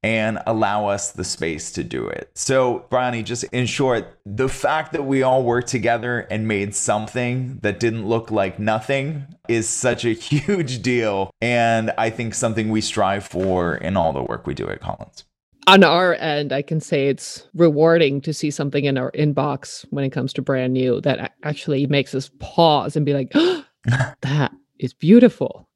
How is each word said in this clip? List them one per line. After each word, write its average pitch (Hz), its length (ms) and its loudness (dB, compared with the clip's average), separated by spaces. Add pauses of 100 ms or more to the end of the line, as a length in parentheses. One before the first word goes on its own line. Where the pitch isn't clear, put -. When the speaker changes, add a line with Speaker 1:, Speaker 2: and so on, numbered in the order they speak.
Speaker 1:
and 110 440 0
allow 107 400 0
us 101 260 -2
the 90 120 -8
space 82 480 -6
to 80 120 -4
do 60 220 -6
it. 50 280 -10
So, 131 540 0
Bronnie, 123 340 -2
just 120 220 -6
in 123 220 -2
short, 120 580 -2
the 110 240 -2
fact 151 440 -2
that 156 120 -4
we 135 180 2
all 131 200 4
worked 120 260 0
together 120 520 0 (100)
and 110 180 -2
made 101 260 -2
something 123 880 -4
that 104 180 0
didn't 113 260 0
look 113 240 -2
like 98 280 0
nothing 139 680 -2 (200)
is 113 220 0
such 120 380 -2
a 113 60 2
<laughs> - 20 2
huge 143 680 -2
deal, 107 500 0 (120)
and 117 560 2
I 113 100 2
think 113 260 -6
something 110 360 0
we 107 100 2
strive 101 460 0
for 90 500 0
in - 220 -2
all 80 160 2
the 67 80 -2
work 58 240 -6
we 73 80 -4
do 50 160 -6
at 50 100 -8
Collins. - 440 -12 (420)
Speaker 2:
On 190 180 8
our 170 300 4
end, 147 380 -2
I 139 100 -2
can 160 180 -2
say 139 280 0
it's - 460 -6
rewarding 160 680 4
to 165 100 -4
see 151 180 -2
something 143 360 -2
in 139 100 2
our 127 160 -2
inbox 143 800 -2
when 139 140 -2
it 135 60 0
comes 131 220 -4
to 135 100 -4
brand 127 300 0
new 127 300 0
that 135 160 0
a-, - 120 -6 (160)
actually 147 400 -2
makes 139 280 0
us 135 240 -6
pause 151 580 2
and 151 80 2
be 143 80 0
like, 139 200 -2
<gasps> 330 520 0 (380)
"That 139 300 0 (260)
is - 160 -6
beautiful. 208 800 4